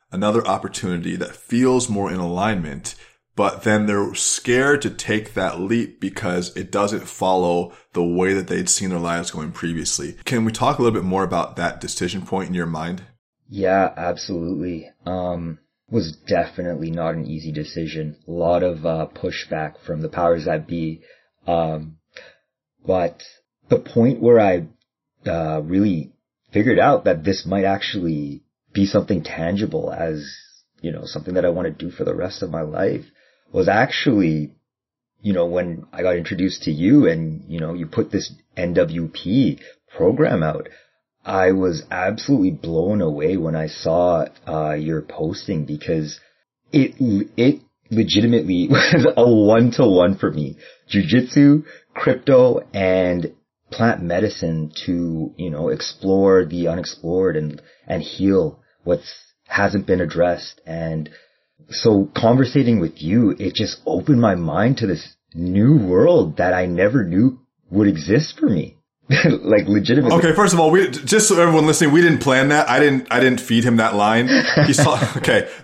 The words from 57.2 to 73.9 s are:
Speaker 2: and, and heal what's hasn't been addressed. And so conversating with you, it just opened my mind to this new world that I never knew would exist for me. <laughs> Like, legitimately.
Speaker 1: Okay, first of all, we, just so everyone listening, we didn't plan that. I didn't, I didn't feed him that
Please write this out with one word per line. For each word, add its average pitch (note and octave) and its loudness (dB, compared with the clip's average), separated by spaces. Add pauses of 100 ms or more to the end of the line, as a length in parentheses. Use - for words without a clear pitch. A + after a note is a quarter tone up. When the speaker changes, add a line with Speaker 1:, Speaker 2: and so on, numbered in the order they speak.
Speaker 2:
and, D2+ -6 (260)
and E2 -6
heal F#2+ 0 (240)
what's - -4 (340)
hasn't G2+ 0
been F2+ 2
addressed. E2+ -2
And D#2+ -6 (600)
so G2+ 2
conversating A#2+ 4
with E2 -4
you, G2 2
it F#2+ -6
just - -6
opened - 2
my G#2+ 4
mind F2+ 0
to A2+ -2
this E2 -6 (180)
new G2 4
world G2+ 4
that F#2 2
I F#2 0
never G2 2
knew G2 2 (300)
would G2+ 4
exist F#2+ 0
for D#4 2
me. - -4 (320)
<laughs> - -
Like, - 2
legitimately. A2+ 2
Speaker 1:
Okay, D#3+ 4
first F#3 4
of E3+ 2
all, D#3 4
we, F#3 4
just G3+ 2
so F3 4
everyone D#3+ 6
listening, D3+ 4
we E3 6
didn't D#3+ 6
plan C3+ 2
that. C#3+ 4
I B2+ 4
didn't, C#3 4
I A#2+ 2
didn't B2+ 4
feed A#2 2
him A#2 4
that G#2+ 2